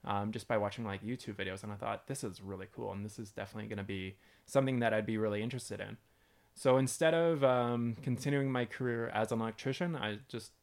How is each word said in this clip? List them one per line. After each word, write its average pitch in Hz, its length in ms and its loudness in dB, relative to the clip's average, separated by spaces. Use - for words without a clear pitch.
um, 104 280 0
just 110 160 -8
by 113 100 2
watching, 104 260 -2
like, 98 180 -4
YouTube 110 340 -6
videos. 95 260 -6
And 107 100 -8
I 101 40 -8
thought, 110 320 -6
"This 135 140 -6
is 92 200 -8
really 95 320 -8
cool, 110 180 -8
and 101 120 -6
this 107 140 -10
is 104 120 -10
definitely 107 380 -10
gonna 101 160 -6
be 95 340 -6
something 131 360 2
that 113 120 4
I'd 107 140 2
be 110 100 0
really 107 260 2
interested 117 380 -6
in." 104 160 -8
So 131 220 6
instead 160 380 4
of, 165 280 4
um, 120 600 4
continuing 135 500 2
my 123 140 0
career 117 420 -2
as 110 240 0
an 113 80 0
electrician, 135 560 -2
I 107 200 -2
just - 240 -10